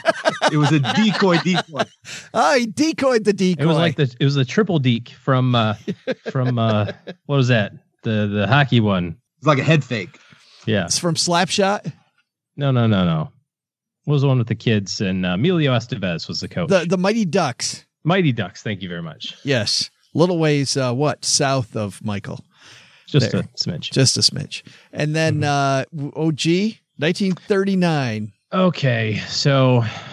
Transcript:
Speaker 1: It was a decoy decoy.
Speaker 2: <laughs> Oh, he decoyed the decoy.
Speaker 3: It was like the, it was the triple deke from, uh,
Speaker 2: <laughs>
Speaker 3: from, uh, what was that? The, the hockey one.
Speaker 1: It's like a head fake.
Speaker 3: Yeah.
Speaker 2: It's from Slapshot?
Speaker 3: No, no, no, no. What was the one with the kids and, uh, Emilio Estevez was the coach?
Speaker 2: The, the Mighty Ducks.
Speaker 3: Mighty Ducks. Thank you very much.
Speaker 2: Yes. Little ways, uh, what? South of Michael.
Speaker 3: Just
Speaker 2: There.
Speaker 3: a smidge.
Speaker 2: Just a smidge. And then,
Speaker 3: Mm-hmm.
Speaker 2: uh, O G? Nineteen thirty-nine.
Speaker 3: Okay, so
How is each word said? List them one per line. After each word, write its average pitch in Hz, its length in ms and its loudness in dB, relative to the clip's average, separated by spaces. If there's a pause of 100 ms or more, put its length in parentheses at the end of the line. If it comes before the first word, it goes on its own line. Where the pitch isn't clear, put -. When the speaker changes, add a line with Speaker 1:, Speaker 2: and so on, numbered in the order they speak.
(520)
Speaker 1:
It 156 40 0
was 147 160 4
a 151 80 4
decoy 175 580 2
decoy. 151 500 -2
Speaker 2:
<laughs> - 40 -20 (400)
Oh, 285 260 2
he 240 80 -2
decoyed 262 580 0
the 208 80 2
decoy. 180 300 0
Speaker 3:
It 156 40 2
was 165 100 4
like 165 200 0
the, 139 240 0
it - 40 0
was 143 120 2
the 131 80 2
triple 190 340 0
deke 120 320 0
from, 127 460 0
uh, 107 180 2 (280)
Speaker 2:
<laughs> - 280 -8
Speaker 3:
from, 127 280 -2
uh, 107 340 0 (340)
what 143 100 0
was 127 120 4
that? 110 240 2 (320)
The, 107 240 0
the 101 180 0
hockey 127 340 4
one. 92 360 0 (220)
Speaker 1:
It's 127 80 -4
like 147 120 4
a 131 60 -2
head 151 180 4
fake. 101 340 -6 (500)
Speaker 3:
Yeah. 101 180 0
Speaker 2:
It's 87 140 -4
from 170 180 -2
Slapshot? 190 760 0 (640)
Speaker 3:
No, 139 140 0
no, 120 160 4
no, 98 180 4
no. 80 280 -2 (720)
What 147 100 -2
was 139 80 2
the 143 60 2
one 127 100 2
with 110 80 0
the 107 80 -4
kids 104 460 -2
and, 92 260 -2
uh, 90 40 0
Emilio 143 440 0
Estevez 95 540 -4
was 90 120 -8
the 85 80 -8
coach? 90 200 -4
Speaker 2:
The, 175 200 2
the 185 100 0
Mighty 208 260 0
Ducks. 156 600 -4 (200)
Speaker 3:
Mighty 170 280 2
Ducks. 104 300 -6
Thank 104 200 -8
you 92 60 -8
very 87 140 -8
much. - 400 -14
Speaker 2:
Yes. - 480 -2 (240)
Little 170 240 2
ways, 147 380 0
uh, 127 180 -2
what? 143 300 -2
South 135 520 0
of 104 280 -6
Michael. 101 400 -8 (600)
Speaker 3:
Just 127 260 2
Speaker 2:
There. 92 80 -2
Speaker 3:
a 87 40 -4 (140)
smidge. - 320 -6
Speaker 2:
Just 135 260 2
a 117 40 -2
smidge. - 420 -2 (300)
And 151 240 -4
then, 160 240 0
Speaker 3:
Mm-hmm. 139 640 0
Speaker 2:
uh, 143 80 -8
O 160 160 0
G? 175 480 0 (220)
Nineteen 185 340 0
thirty-nine. 165 960 0 (220)
Speaker 3:
Okay, 120 720 0
so 131 560 2 (300)